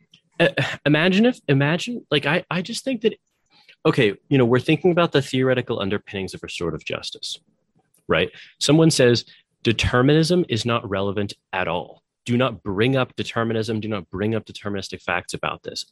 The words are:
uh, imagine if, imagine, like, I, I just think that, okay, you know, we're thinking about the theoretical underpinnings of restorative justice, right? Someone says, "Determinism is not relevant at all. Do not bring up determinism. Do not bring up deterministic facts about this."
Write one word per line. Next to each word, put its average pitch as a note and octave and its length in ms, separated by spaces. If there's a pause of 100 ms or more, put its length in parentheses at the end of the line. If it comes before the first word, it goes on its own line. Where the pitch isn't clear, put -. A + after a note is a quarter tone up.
(400)
uh, E3+ 80 (360)
imagine F3+ 420
if, B3 220
imagine, D3+ 640
like, D3 160
I, D#3+ 240
I F3 120
just A3+ 220
think C4 180
that, A3+ 120 (720)
okay, A#2+ 280 (140)
you C#3+ 100
know, B2+ 60
we're A#2+ 160
thinking D#3+ 300
about E3+ 220
the C#3 100
theoretical B2+ 580
underpinnings G2 540
of F2 80
restorative D#2+ 420
justice, - 540 (680)
right? E2+ 220 (280)
Someone D#3 320
says, A#2+ 340 (380)
"Determinism C#3 880
is A2 160
not A#2 240
relevant G2 460 (180)
at F#2 160
all. - 340 (220)
Do A#2+ 140
not B2 240
bring A2 340
up B2+ 180
determinism. A2+ 680
Do G#2+ 80
not G2+ 220
bring G#2 240
up G#2+ 120
deterministic G2+ 560
facts F2+ 320
about D#2 280
this." - 300